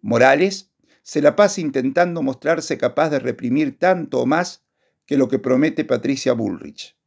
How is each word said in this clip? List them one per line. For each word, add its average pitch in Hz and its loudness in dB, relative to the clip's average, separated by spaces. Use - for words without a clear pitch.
Morales 135 2
se - -6
la 147 4
pasa 196 2
intentando 160 -2
mostrarse 143 -4
capaz 143 0
de 147 0
reprimir 127 -2
tanto 175 0
o 123 0
más 160 -2
que 143 0
lo 131 2
que 135 -2
promete 135 0
Patricia 131 -2
Bullrich. 98 -8